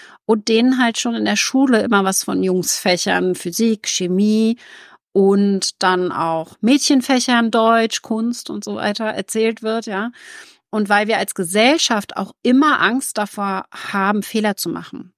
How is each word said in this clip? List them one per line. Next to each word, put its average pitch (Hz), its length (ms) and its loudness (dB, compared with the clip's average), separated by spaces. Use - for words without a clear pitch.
und 220 240 0
denen 247 340 4
halt 233 160 0
schon 233 160 -4
in 220 100 -4
der 208 120 0
Schule 262 460 2
immer 202 220 2
was 190 200 -2
von 185 180 -2
Jungsfächern, 180 920 0
Physik, 220 520 -2
Chemie 214 720 0
und 196 720 2
dann 180 280 0
auch 165 500 -4
Mädchenfächern, 247 920 2
Deutsch, 226 520 2
Kunst 226 480 -4
und 208 140 -10
so 208 120 -8
weiter 208 280 -4
erzählt 220 580 -4
wird, 220 240 -6
ja. 214 240 -6
Und 214 180 -2
weil 208 180 2
wir 214 120 0
als 196 160 -4
Gesellschaft 214 800 0
auch 196 160 -6
immer 269 380 4
Angst 226 380 -2
davor 202 520 -4
haben, 196 520 -2
Fehler 214 340 -2
zu - 140 -6
machen. 175 480 -12